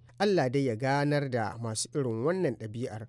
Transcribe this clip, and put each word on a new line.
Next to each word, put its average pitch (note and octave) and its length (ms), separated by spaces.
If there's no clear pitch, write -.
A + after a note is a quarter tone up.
Allah F#3 300
dai C3+ 160
ya A#2+ 100
ganar C#3+ 560
da A2 280
masu A2+ 360
irin A#2+ 300
wannan E3+ 320
ɗabi'ar, A2 520